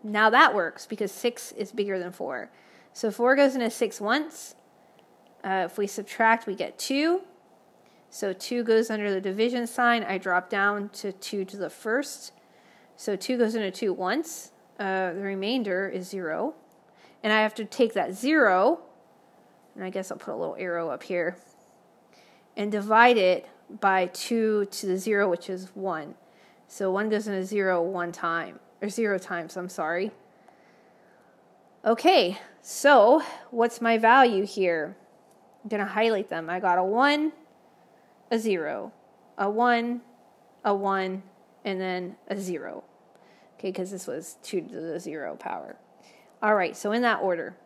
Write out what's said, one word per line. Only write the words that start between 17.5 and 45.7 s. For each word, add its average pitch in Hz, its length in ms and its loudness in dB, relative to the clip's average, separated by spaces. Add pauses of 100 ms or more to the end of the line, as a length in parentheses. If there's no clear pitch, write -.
to 220 100 -6
take 226 280 0
that 185 220 -2
zero, 240 640 4 (960)
and 202 80 -12
I 185 80 -8
guess 190 180 -8
I'll - 80 -10
put - 160 -10
a 110 40 -8
little 165 200 -6
arrow 170 320 -4
up - 140 -8
here, 175 340 -4 (1200)
and 208 140 -4
divide 220 460 6
it 185 300 2 (220)
by 190 380 2
two 214 580 0
to 202 220 -8
the 185 100 0
zero, 202 320 2
which 175 180 -2
is 185 280 -10
one. 175 400 -8 (520)
So - 220 -4
one 202 200 0
goes 214 180 0
into 196 160 -2
zero 190 400 0
one 170 280 -4
time, 165 480 -6 (220)
or 208 80 -4
zero 202 300 -2
times, 170 380 -8
I'm 180 120 -8
sorry. 180 420 -4 (1700)
Okay, 226 540 4 (240)
so 269 580 8 (300)
what's 233 280 0
my 226 200 2
value 226 440 6
here? 180 540 -2 (680)
I'm 208 60 -14
gonna 202 160 -2
highlight 220 440 0
them. 165 180 -6
I 180 120 -4
got 180 180 2
a 185 60 2
one, 285 500 2 (960)
a 170 80 0
zero, 175 560 -2 (420)
a 202 140 -2
one, 240 520 0 (640)
a 202 120 2
one, 190 480 -2 (400)
and 190 180 -4
then 180 360 -6 (100)
a 196 100 -4
zero. 180 460 -8 (760)
Okay, 196 140 -6
'cause 185 180 -8
this 190 160 -12
was 160 380 -10
two 185 180 -6
to - 180 -14
the 160 200 -8
zero 147 360 -10
power. - 420 -10 (600)